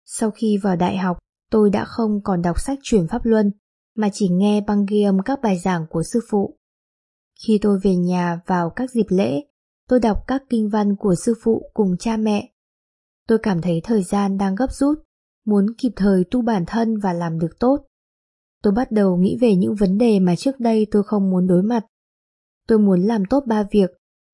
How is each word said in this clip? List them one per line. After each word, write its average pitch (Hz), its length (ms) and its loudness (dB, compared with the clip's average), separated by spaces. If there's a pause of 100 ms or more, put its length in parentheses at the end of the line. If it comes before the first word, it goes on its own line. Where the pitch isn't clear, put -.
Sau - 260 -4
khi 214 260 -2
vào 196 180 0
đại 180 220 0
học, 185 200 -4 (340)
tôi 214 180 4
đã 214 160 -2
không 214 380 -4
còn 180 180 -2
đọc 175 180 -2
sách 269 240 -6
truyền 185 240 0
Pháp 240 180 -6
Luân, 220 260 2 (440)
mà 214 180 0
chỉ 202 160 -2
nghe 208 320 2
băng 208 240 0
ghi 208 160 0
âm 196 200 2
các 269 220 -4
bài 190 160 0
giảng 175 300 -2
của 165 140 -4
sư 233 160 -2 (100)
phụ. 202 280 -2 (880)
Khi 214 140 4
tôi 202 220 2
về 196 120 2
nhà 175 500 -2
vào 175 240 -2
các 254 220 -8
dịp 220 180 0
lễ, 233 340 0 (460)
tôi 254 100 4
đọc 214 180 2 (100)
các 269 220 -4
kinh 220 200 0
văn 202 260 0
của 208 200 0
sư 233 180 -2 (100)
phụ - 300 -2
cùng 185 260 0
cha 226 180 -4
mẹ. 214 360 -2 (760)
Tôi 226 160 2
cảm 185 180 -2
thấy 165 220 -2
thời 220 200 0
gian 196 340 -2
đang 196 180 -2
gấp 254 160 -2
rút, 294 280 0 (460)
muốn 202 200 2 (120)
kịp 247 180 -2
thời 190 360 2
tu 254 100 0
bản 220 260 0
thân 226 300 -2
và 202 160 -2
làm 170 260 -4
được 165 200 -6
tốt. 269 260 0 (800)
Tôi 208 100 4
bắt 233 180 -2
đầu 196 260 2
nghĩ 185 240 2
về 226 140 4
những 214 200 0
vấn 196 220 0
đề 220 220 4
mà 180 160 2
trước 269 240 -4
đây 226 320 0
tôi 208 120 2
không 196 260 0
muốn 185 180 0
đối 180 160 4
mặt. 220 220 -2 (840)
Tôi 220 120 4
muốn 196 220 4
làm 208 240 0
tốt 277 220 0
ba 214 240 0
việc, 196 180 4 (440)